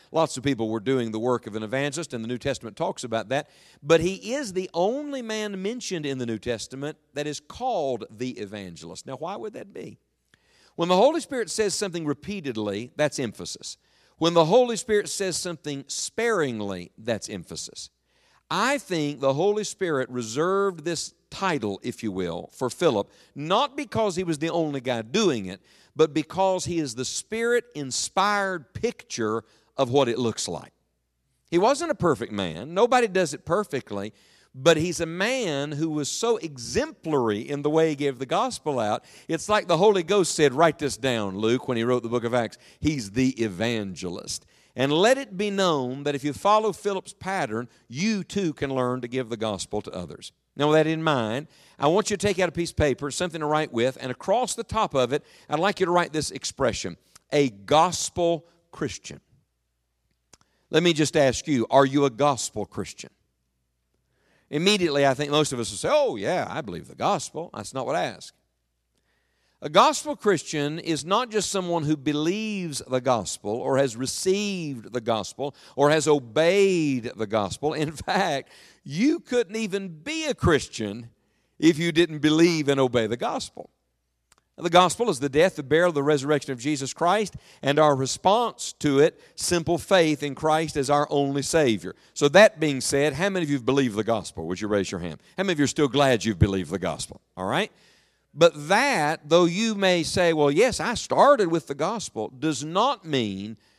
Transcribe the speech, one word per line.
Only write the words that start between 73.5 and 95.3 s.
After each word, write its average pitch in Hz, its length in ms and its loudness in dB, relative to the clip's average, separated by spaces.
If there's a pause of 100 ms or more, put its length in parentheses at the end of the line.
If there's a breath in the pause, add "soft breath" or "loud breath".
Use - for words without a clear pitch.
or 131 280 0
has 123 180 0
received 156 960 -4
the 123 80 -4
gospel 113 540 -4 (200 loud breath)
or 143 140 6
has 156 180 4
obeyed 151 1080 4
the 107 100 -4
gospel. 107 480 -2
In 151 180 -2
<laughs> - 140 -12
fact, 180 440 0 (340 loud breath)
you 214 360 0
couldn't 226 360 -2
even 196 320 -4 (160)
be 311 240 -4
a 247 80 -2
Christian 120 760 0 (480)
if 156 220 4
you 170 120 0
didn't 160 280 2
believe 156 500 4
and 139 100 4
obey 120 280 2
the 117 100 -2
gospel. - 540 -8 (880)
The 170 100 -2
gospel 180 400 4
is 139 100 0
the 139 100 -2
death, 156 260 2
the 151 80 -8
burial, 165 280 2
the 143 120 -2
resurrection 143 480 2
of 123 80 -8
Jesus 135 340 -4
Christ, 190 420 0 (260 loud breath)
and 143 180 2
our 147 160 6
response 185 840 0
to 143 200 2
it, 160 200 6 (160 soft breath)
simple 170 420 0
faith 156 440 2
in 143 140 -6
Christ 156 420 0
as 135 120 -2
our 147 220 4
only 143 320 0
Savior. 117 520 2 (180 soft breath)
So 147 160 2
that 185 300 8
being 143 220 0
said, 143 320 0
how 175 160 -2
many 185 140 -2
of 147 80 -4
you 143 60 0
have 117 80 -4
believed 131 300 2
the 107 80 -2
gospel? 95 440 -4
Would 90 140 -4
you 107 60 -4
raise 101 240 0
your 95 80 -6
hand? 82 220 -10 (140 soft breath)